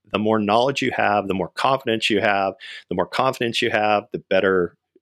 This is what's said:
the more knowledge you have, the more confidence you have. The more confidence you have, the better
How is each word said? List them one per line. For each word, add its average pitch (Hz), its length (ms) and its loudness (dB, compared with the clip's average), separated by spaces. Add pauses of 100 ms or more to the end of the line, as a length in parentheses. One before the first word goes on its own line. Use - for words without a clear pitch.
(140)
the 101 60 0
more 110 200 2
knowledge 117 420 2
you 127 100 -2
have, 104 360 0
the 95 60 -2
more 92 160 -4
confidence 120 600 -2
you 101 120 0
have. 98 320 0 (340)
The 90 80 -6
more 90 120 0
confidence 123 540 -2
you 113 100 0
have, 107 420 0
the 87 60 -6
better 95 580 0 (240)